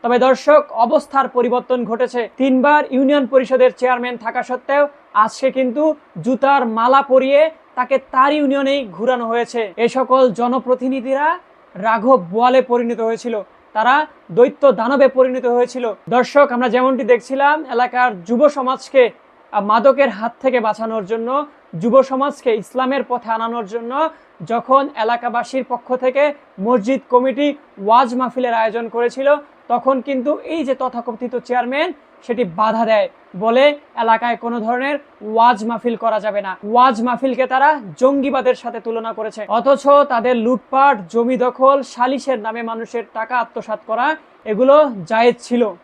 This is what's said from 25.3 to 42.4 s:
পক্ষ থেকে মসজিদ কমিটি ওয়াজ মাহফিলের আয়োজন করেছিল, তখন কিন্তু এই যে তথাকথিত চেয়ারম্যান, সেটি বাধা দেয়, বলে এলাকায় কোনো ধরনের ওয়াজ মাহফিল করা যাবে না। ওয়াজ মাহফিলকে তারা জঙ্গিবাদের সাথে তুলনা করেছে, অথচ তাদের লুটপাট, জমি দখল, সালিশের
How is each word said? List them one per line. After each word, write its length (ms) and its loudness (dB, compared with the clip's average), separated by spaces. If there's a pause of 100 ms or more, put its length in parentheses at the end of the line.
পক্ষ 300 -8
থেকে 280 0 (380)
মসজিদ 400 0 (100)
কমিটি 380 2 (360)
ওয়াজ 300 4
মাহফিলের 460 -2
আয়োজন 280 -2
করেছিল, 400 -2 (400)
তখন 340 0
কিন্তু 280 -2 (140)
এই 200 -4
যে 100 -2
তথাকথিত 600 -8 (120)
চেয়ারম্যান, 420 -2 (360)
সেটি 180 -4 (160)
বাধা 260 0
দেয়, 240 2 (280)
বলে 280 2 (340)
এলাকায় 380 0
কোনো 240 -6
ধরনের 360 -4 (360)
ওয়াজ 320 4
মাহফিল 320 -4
করা 240 -2
যাবে 220 -4
না। 100 -8 (120)
ওয়াজ 380 2
মাহফিলকে 440 -2
তারা 220 2 (300)
জঙ্গিবাদের 580 0
সাথে 240 -12
তুলনা 320 -8
করেছে, 360 -10
অথচ 360 0 (240)
তাদের 280 0
লুটপাট, 600 2 (120)
জমি 280 -2
দখল, 460 2
সালিশের 580 -4